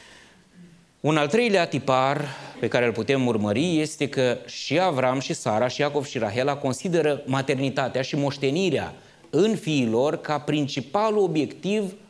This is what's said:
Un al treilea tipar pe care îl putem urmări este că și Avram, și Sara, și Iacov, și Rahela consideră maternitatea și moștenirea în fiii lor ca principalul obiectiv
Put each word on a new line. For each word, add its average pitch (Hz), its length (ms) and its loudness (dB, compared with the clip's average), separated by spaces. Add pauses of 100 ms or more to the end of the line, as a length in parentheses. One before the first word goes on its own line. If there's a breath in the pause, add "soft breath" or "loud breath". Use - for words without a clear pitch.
(1000 loud breath)
Un 156 160 2
al 147 120 2
treilea 196 380 4
tipar 139 640 2 (320 loud breath)
pe 117 80 0
care 120 180 2
îl 117 60 2
putem 123 340 0
urmări 120 520 2
este 147 300 -2
că 123 380 0
și - 320 -4
Avram, 135 420 2
și 151 120 -6
Sara, 120 360 0
și - 120 -6
Iacov, 143 260 0
și - 120 -6
Rahela 120 380 -2
consideră 147 720 0
maternitatea 135 760 -2
și 135 140 -4
moștenirea 139 800 0 (360 loud breath)
în 196 260 2
fiii 143 300 0
lor 120 300 2
ca 147 240 -4
principalul 151 800 0
obiectiv 180 720 -2 (160)